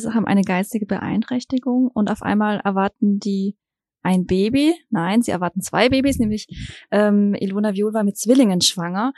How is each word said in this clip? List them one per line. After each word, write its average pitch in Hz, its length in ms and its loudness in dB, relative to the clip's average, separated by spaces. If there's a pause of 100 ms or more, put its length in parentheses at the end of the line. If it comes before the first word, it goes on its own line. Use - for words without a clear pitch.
(140)
haben 220 140 0
eine 196 140 4
geistige 196 440 -2
Beeinträchtigung 247 1080 -2
und 208 200 0
auf 214 100 -6
einmal 208 380 0
erwarten 202 580 0
die 196 380 -4 (480)
ein 185 220 2
Baby. 247 480 2 (160)
Nein, 196 320 0
sie - 80 -2
erwarten 180 300 -4
zwei 208 280 2
Babys, 262 300 2
nämlich, 214 300 -4 (420)
ähm, 202 480 4
Ilona 202 360 -2
Viol 208 200 -2
war 220 80 0
mit 202 160 -2
Zwillingen 214 420 4
schwanger 180 580 -2